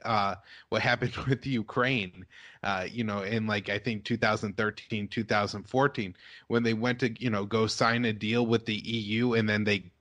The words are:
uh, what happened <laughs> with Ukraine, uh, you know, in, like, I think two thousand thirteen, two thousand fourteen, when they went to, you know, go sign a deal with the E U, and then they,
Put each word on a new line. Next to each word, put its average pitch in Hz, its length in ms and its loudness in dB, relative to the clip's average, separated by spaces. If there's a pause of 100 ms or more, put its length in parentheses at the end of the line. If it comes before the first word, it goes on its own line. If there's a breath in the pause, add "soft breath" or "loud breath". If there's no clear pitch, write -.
uh, 101 320 0 (320 loud breath)
what 107 160 0
happened 123 320 0
<laughs> - 120 -6
with 135 200 0
Ukraine, 110 800 -2 (360 loud breath)
uh, 95 300 -2
you 113 140 -2
know, 101 160 -2
in, 110 260 -2
like, 104 220 -2
I 101 100 0
think 107 240 -4
two 117 140 -2
thousand 107 400 0
thirteen, 107 500 -4
two 113 160 -4
thousand 104 400 0
fourteen, 127 500 0 (360 loud breath)
when 117 120 2
they 113 120 2
went 120 260 0
to, 123 180 0
you 123 120 -2
know, 104 160 0
go 110 220 2
sign 117 360 2
a 113 80 2
deal 107 340 2
with 113 200 2
the 110 320 -4
E - 20 -2
U, 110 360 0
and 113 120 4
then 104 160 2
they, 101 220 2 (160)